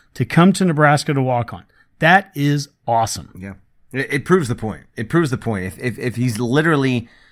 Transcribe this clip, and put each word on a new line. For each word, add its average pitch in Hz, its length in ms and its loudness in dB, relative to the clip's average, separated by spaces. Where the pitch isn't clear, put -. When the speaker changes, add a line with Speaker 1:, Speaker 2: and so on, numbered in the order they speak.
Speaker 1:
to 123 100 -4
come 180 300 6
to 190 100 0
Nebraska 151 500 2
to 139 80 0
walk 123 320 -2
on. 87 100 -16
That 185 340 4
is 143 360 -2
awesome. 113 500 -2
Speaker 2:
Yeah. 95 160 -14
It, 131 220 -6
it 139 100 -4
proves 170 240 2
the 120 80 -4
point. 95 280 -8
It 117 120 -8
proves 160 220 0
the 131 80 -2
point. 98 280 -4
If, 92 120 -10
if, 120 200 -6
if 117 180 -6
he's 120 240 -2
literally 131 680 0